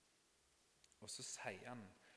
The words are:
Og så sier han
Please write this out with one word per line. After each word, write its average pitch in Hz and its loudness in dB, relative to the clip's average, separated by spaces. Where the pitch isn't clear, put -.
Og 104 -2
så - 2
sier 104 4
han 123 0